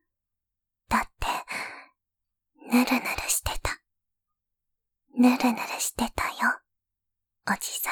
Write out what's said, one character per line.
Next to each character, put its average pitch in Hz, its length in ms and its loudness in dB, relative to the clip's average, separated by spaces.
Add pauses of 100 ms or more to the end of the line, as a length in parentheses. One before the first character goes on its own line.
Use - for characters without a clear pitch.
(920)
だ - 80 2
っ - 40 0 (160)
て、 - 80 -4 (1400)
ぬ 247 180 4
る - 0 -
ぬ - 0 -
る - 220 0 (220)
し - 140 -2
て - 200 -4
た。 - 180 -4 (1400)
ぬ 247 120 10
る 254 60 4
ぬ - 20 -4 (140)
る - 280 -6
し - 160 -4
て - 180 -2
た - 140 -2
よ、 - 320 0 (880)
お 202 60 0
じ - 260 -6
さ - 120 -6